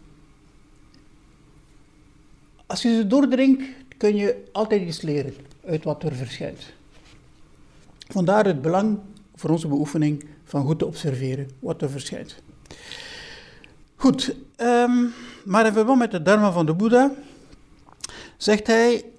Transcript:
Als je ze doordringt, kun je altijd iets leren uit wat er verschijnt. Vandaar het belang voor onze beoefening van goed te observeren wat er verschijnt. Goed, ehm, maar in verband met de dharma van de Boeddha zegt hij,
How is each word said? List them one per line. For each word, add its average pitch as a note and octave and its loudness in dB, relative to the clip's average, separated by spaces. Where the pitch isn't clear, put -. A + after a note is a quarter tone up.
Als - -6
je A#3 4
ze A3+ 2
doordringt, C4 4
kun G#3 2
je G3+ -2
altijd G#3 0
iets E3 -8
leren C#3+ -4
uit D#3+ -4
wat D3+ -6
er D3 -4
verschijnt. - -10
Vandaar G3 0
het D#3+ 0
belang G3 0
voor - -4
onze D#3+ -2
beoefening D3 -2
van C#3+ -4
goed D#3 -2
te E3+ -2
observeren C3 -6
wat E3+ -8
er C#3+ -4
verschijnt. - -14
Goed, - 2
ehm, A#3+ 2
maar A3 4
in A3 2
verband A3 4
met A#3 2
de F3 -4
dharma G3+ 4
van E3+ 2
de D#3+ 2
Boeddha A#3+ 4
zegt G#3+ 0
hij, A#3 4